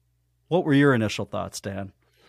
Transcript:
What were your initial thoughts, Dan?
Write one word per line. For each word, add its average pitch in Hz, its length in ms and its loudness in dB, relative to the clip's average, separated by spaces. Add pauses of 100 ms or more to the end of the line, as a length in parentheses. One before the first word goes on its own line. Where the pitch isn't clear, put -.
(500)
What 170 160 0
were 151 80 2
your 139 200 6
initial 110 320 -2
thoughts, 95 360 -10
Dan? 98 320 -10 (360)